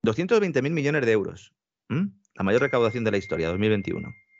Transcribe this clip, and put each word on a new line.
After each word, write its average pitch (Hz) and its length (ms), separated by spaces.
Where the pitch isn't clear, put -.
Doscientos 175 380
veinte 165 200
mil 143 120
millones 147 340
de 113 60
euros. - 420
¿Mm? 175 200
La 98 100
mayor 107 160
recaudación 120 440
de 107 80
la 101 40
historia, 85 320
dos 90 100
mil 107 120
veintiuno. - 420